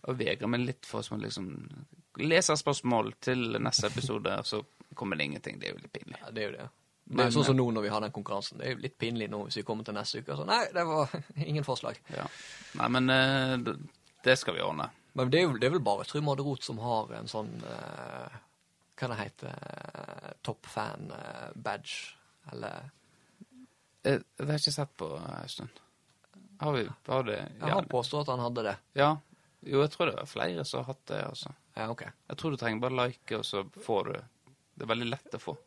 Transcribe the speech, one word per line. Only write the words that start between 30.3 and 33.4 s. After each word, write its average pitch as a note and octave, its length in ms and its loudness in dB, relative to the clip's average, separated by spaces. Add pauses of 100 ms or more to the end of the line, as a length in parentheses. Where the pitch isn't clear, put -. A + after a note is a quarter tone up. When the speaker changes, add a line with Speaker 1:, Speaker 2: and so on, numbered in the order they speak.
Speaker 1:
som C3 200 -2
har B2 100 -6
hatt - 120 -16
det, - 180 -2
altså. - 260 -8 (260)
Speaker 2:
Ja, A2 140 -2
ok. - 120 -6 (260)
Speaker 1:
Jeg - 80 -6
tror D#3+ 140 -2
du C3+ 60 0
trenger A2+ 240 0
bare B2+ 260 2
like, - 320 -4
og A2 60 -2